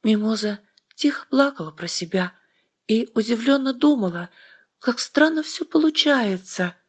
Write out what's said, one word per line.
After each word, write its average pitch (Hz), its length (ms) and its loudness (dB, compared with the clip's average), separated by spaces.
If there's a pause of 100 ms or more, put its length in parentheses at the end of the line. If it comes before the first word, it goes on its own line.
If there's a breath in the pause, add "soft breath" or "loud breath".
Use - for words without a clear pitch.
Мимоза 214 580 0 (340)
тихо - 360 -2
плакала 269 400 0
про 170 180 -10
себя 180 440 -4 (540)
и 220 280 0
удивлённо 240 580 0
думала, 208 580 0 (480 soft breath)
как 240 200 -4
странно 311 440 0
всё - 220 -10
получается. 240 1080 0 (140)